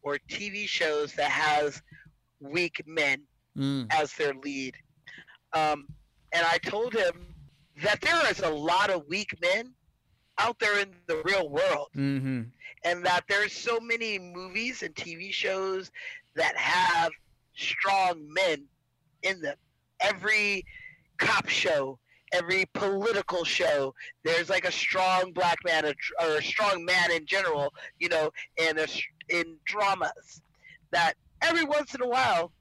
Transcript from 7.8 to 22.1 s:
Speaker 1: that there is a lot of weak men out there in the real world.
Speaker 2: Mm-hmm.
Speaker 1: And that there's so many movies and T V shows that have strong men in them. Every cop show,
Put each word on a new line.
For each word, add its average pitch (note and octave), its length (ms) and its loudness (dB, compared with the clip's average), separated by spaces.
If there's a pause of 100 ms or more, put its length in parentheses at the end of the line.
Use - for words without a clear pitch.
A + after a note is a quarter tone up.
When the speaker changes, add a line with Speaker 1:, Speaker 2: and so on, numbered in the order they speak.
Speaker 1:
that G#3 180 0
there D#4 300 2
is F#3 100 -2
a F3 100 2
lot E3+ 400 2
of E3 180 -2
weak G3 320 -6
men G#3 320 0 (640)
out A3+ 200 0
there G#3 220 2
in G3 120 -4 (140)
the D#3+ 180 -2
real F#3 240 2
world. D3 480 0
Speaker 2:
Mm-hmm. C3+ 460 -2 (420)
Speaker 1:
And F3 220 0
that F3+ 220 2
there's G3+ 240 0
so A#3 280 -2
many A3+ 380 -4
movies F#3 640 -8
and D#3+ 140 -10
T E3+ 200 -10
V F#3+ 160 -12
shows F#3+ 580 -2 (440)
that D#3 220 0
have E3+ 560 2 (440)
strong F3+ 760 0
men D#3 340 0 (560)
in F#3 180 -2
them. C#3+ 160 -6 (440)
Every G3+ 640 0 (540)
cop - 300 2
show, C#3 520 0 (320)